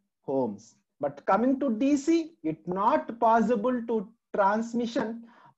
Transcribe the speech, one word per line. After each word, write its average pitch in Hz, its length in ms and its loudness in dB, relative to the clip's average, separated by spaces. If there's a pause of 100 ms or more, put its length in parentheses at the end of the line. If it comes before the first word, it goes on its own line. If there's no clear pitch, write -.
(220)
homes. 127 540 -4 (240)
But 143 260 -6
coming 247 320 2
to 247 180 -2
D 277 200 2
C, 330 380 0 (100)
it's 156 240 -6
not 214 500 0
possible 226 680 2
to 220 200 -2 (240)
transmission 226 920 -2 (340)